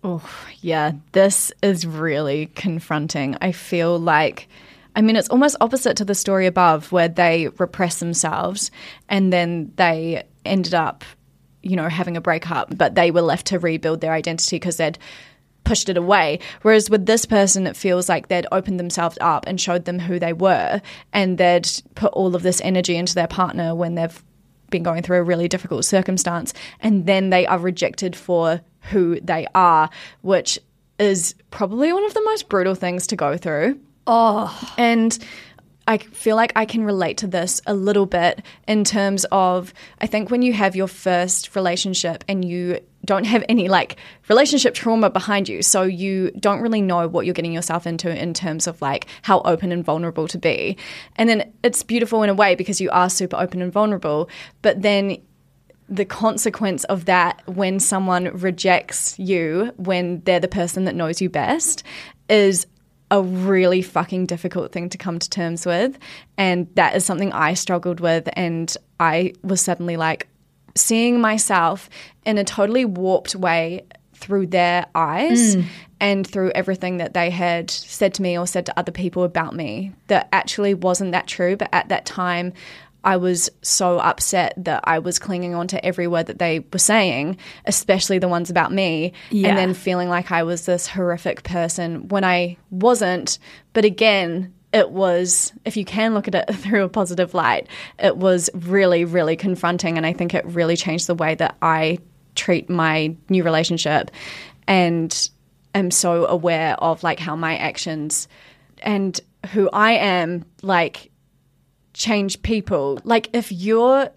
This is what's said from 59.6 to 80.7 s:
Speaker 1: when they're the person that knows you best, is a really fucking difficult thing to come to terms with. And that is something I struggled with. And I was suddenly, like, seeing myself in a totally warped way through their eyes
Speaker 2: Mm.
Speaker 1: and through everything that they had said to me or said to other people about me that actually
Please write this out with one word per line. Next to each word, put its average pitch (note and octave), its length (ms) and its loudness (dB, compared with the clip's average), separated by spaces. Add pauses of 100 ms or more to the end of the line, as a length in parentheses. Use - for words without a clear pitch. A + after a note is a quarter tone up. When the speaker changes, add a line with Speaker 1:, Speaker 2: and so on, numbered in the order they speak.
Speaker 1:
when F3+ 480 -2
they're F3+ 160 4
the F#3 80 -2
person F#3 380 -4
that - 80 -4
knows E3 260 -4
you F#3 80 0
best, G3+ 540 -2 (480)
is G3+ 360 4 (440)
a G3+ 120 4
really F#3 600 2
fucking F#3 420 -4
difficult F3 480 -6
thing F3 160 -6
to F#3 80 -12
come F#3 220 -8
to - 100 -6
terms E3+ 380 -4
with. G3+ 320 0 (400)
And F3+ 380 0
that F3 200 4
is F#3 80 0
something G3 300 -2
I D3+ 180 2
struggled F3 480 -2
with. E3 320 0
And E3 420 -4 (240)
I E3 440 2
was F#3+ 180 -2
suddenly, F3 380 -2
like, D#3+ 280 -2 (480)
seeing A#3 460 2
myself G3 720 2 (340)
in G#3+ 140 0
a G3+ 60 0
totally A3+ 420 2
warped F#3 500 0
way E3+ 480 -2 (300)
through G3 320 -2
their F3 480 2
eyes G#3 600 2
Speaker 2:
Mm. F3+ 100 2 (360)
Speaker 1:
and G3 260 0
through F#3 280 -2
everything F#3 420 -2
that E3+ 180 -6
they E3+ 160 0
had F3 400 -2
said - 440 -2
to G3 80 -4
me F3 160 0
or F3 80 -2
said F3+ 200 -4
to - 120 -4
other F3 120 -4
people F3+ 320 -2
about E3+ 320 -2
me F3 380 -8 (140)
that - 260 2
actually G3+ 420 0